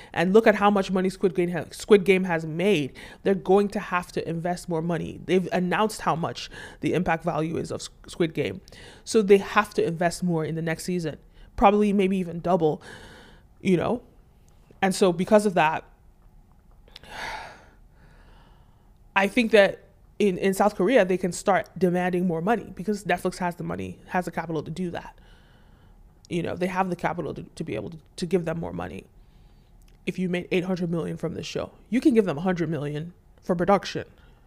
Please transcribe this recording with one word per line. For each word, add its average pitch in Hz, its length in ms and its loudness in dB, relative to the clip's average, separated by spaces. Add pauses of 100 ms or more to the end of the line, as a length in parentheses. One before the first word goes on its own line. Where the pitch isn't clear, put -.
(140)
and 185 200 2
look 226 140 8
at 208 80 6
how 202 140 4
much 196 220 2
money 190 180 0
Squid 185 240 -2
Game 175 160 0
ha-, 170 220 -4
Squid 202 320 4
Game 185 220 4
has 165 200 -2
made. 160 460 0 (320)
They're 196 120 2
going 196 340 2
to 208 100 -6
have 180 320 -4
to - 180 -4
invest 170 380 -6
more 165 140 -2
money. 165 440 -4
They've 175 280 2
announced 180 480 0
how 160 160 0
much 156 320 -6 (320)
the 165 120 0
impact 165 300 0
value 165 320 -2
is - 160 -6
of 110 100 -8
S-, - 80 -14 (180)
Squid 165 260 -2
Game, 139 260 -4 (460)
so 220 160 2
they 202 160 8
have 208 380 0
to - 100 0
invest 170 380 -2
more 165 200 0
in 156 120 -6
the 160 60 -6
next 160 220 -4
season, 175 360 -4 (360)
probably 208 380 4
maybe 196 240 2
even 170 240 -6
double, 165 400 2 (800)
you 180 160 2
know. 214 240 0 (800)
And 190 120 2
so 185 200 4
because 202 320 2
of 202 80 0
that, 160 320 2 (3250)
I 196 140 2
think 226 220 2
that 202 280 6 (400)
in, 196 180 2
in 190 160 2
South 208 220 2
Korea, 208 280 4
they 180 140 0
can 175 140 -4
start - 460 0
demanding 180 500 0
more 165 120 0
money 196 360 -2
because 202 280 -6
Netflix 180 340 -2
has 175 180 -4
the 170 80 -10
money, 170 440 -8
has 180 180 -2
the 170 60 -10
capital 160 300 -6
to - 100 -10
do 175 200 -6
that. - 260 -12 (1120)
You 170 140 -4
know, - 120 -6
they 175 120 -2
have 190 220 -2
the 175 60 -4
capital 160 380 -6
to, 165 100 -12
to - 200 -12
be 151 120 -8
able - 140 -8
to, 165 80 -16 (200)
to 185 80 -8
give 170 200 0
them 165 140 -4
more 170 140 -8
money. 170 320 -10 (1000)
If 185 140 -6
you 185 100 -2
made 175 220 -6
eight 180 140 0
hundred 180 260 -2
million 170 260 -4
from - 160 -6
this - 140 -10
show, - 240 -6 (180)
you 233 100 0
can 294 140 4
give 220 120 4
them 170 120 -2
a 175 40 -8
hundred 175 280 0
million 151 440 -6 (280)
for 185 140 0
production, 180 500 0 (420)